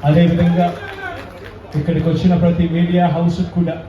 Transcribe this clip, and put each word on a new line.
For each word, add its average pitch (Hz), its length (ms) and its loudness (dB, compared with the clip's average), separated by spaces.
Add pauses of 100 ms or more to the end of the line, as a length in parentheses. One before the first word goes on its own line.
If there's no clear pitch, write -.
అదేవిధంగా 170 580 4 (1120)
ఇక్కడికి 165 300 -2
వచ్చిన 180 340 2
ప్రతి 170 320 2
మీడియా 175 400 2
హౌస్కి 170 400 0
కూడా 165 220 0 (120)